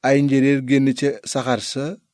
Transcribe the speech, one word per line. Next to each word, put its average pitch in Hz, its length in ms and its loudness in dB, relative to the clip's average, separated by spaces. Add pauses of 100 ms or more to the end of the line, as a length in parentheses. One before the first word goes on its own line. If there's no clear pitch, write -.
Ay 139 160 4
njéeréer 139 420 2
génn 135 320 2
ca 143 160 -2 (140)
saxaar 131 360 -4
sa 139 240 -8 (300)